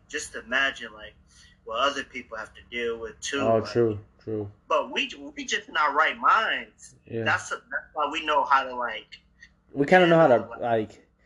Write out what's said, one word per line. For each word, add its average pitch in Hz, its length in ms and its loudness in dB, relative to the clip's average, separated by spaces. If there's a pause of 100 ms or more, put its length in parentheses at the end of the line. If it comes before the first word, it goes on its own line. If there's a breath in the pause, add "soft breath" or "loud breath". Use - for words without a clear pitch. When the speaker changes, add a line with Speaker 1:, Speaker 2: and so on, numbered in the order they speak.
Speaker 1:
just 151 260 -10
imagine, 123 580 -4
like, 107 200 -20 (520 soft breath)
what 113 140 -6
other 135 240 0
people 117 340 -14
have 107 180 -14
to 104 60 -20 (100)
deal 117 280 -6
with, 113 220 -12
too, 143 200 -6
Speaker 2:
Oh, 113 180 4
Speaker 1:
like, 110 120 -4
Speaker 2:
true, 113 280 2 (240)
true. 107 280 -8 (160)
Speaker 1:
but 139 240 0
we, - 200 -6 (240)
we - 100 -10
just 208 240 -6
in 170 80 -6
our 151 160 2
right 143 240 0
minds. 151 760 -2 (100)
Speaker 2:
Yeah. 113 200 -6
Speaker 1:
That's, 160 240 -2
that's - 120 -8 (320)
why 147 180 -2
we 160 140 -6
know 147 180 2
how 135 200 2
to, 127 120 -10
like, 113 440 -8 (520 soft breath)
Speaker 2:
We 139 140 0
kinda 185 220 8
know 170 100 8
how 165 100 8
to, 131 60 6
Speaker 1:
handle, 110 180 2
like - 100 -12
Speaker 2:
like, 113 460 -2 (180)